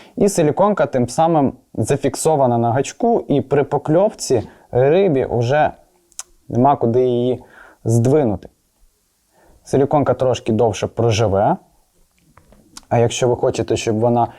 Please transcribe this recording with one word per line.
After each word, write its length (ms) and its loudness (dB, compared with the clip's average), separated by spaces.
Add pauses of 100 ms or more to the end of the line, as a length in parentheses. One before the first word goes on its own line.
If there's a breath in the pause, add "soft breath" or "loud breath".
(160 loud breath)
І 140 2
силіконка 560 0
тим 240 -2
самим 440 0 (200)
зафіксована 840 0
на 140 0
гачку, 560 -2
і 140 0
при 220 0
покльовці 840 -2 (220 loud breath)
рибі 600 2
вже 400 0 (800)
нема 260 2
куди 280 0
її 400 0 (400 loud breath)
здвинути. 680 0 (1120 soft breath)
Силіконка 500 0
трошки 380 -2
довше 360 0
проживе. 720 0 (1300)
А 80 0
якщо 320 0
ви 60 0
хочете, 420 -2
щоб 220 -2
вона 280 2 (120)